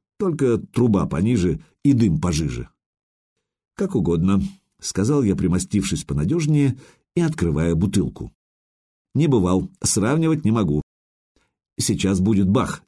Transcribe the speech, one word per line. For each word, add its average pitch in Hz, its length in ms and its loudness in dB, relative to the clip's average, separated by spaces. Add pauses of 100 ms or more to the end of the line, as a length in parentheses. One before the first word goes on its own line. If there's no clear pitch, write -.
(180)
только 139 400 0
труба 107 480 0
пониже 90 520 0 (240)
и 143 100 4
дым 95 280 2
пожиже». 73 480 -4 (1040)
«Как 190 220 -4
угодно», — 92 480 2 (360)
сказал 127 440 -2
я, 98 120 2
примостившись 90 680 -2
понадежнее, 143 760 0 (380)
и 175 60 0
открывая 85 520 0
бутылку. 82 580 -2 (840)
«Не 147 100 2
бывал, 95 460 2 (100)
сравнивать 156 640 0
не 147 60 2
могу». 80 320 0 (960)
«Сейчас 95 400 0
будет 98 280 2
Бах, 104 400 -2